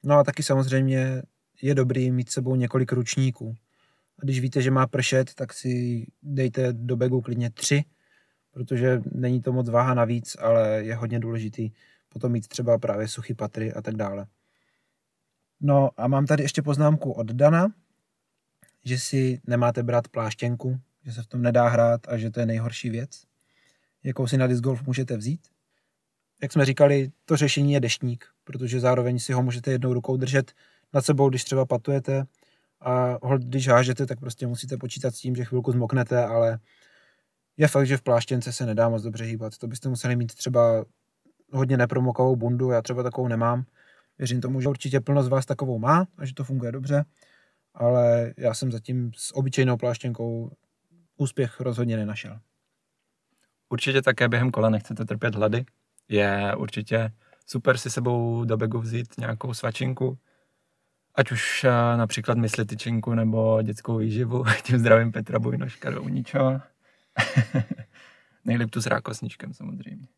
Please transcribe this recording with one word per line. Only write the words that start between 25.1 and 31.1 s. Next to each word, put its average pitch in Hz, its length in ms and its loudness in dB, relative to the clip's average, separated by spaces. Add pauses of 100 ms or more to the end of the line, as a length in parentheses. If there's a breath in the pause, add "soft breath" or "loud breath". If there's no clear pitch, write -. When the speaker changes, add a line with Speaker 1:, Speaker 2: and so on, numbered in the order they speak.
Speaker 1:
vzít. 120 240 -4 (1040)
Jak 139 100 -6
jsme 143 120 6
říkali, 139 460 4 (140)
to 156 120 2
řešení 143 360 2
je 143 80 4
deštník, 120 440 -2 (200)
protože 127 360 -4
zároveň 123 380 2
si 127 140 -4
ho 123 100 2
můžete 123 280 -2
jednou 127 220 0
rukou 123 240 -2
držet 131 360 0 (400 soft breath)
nad 139 120 2
sebou, 139 240 4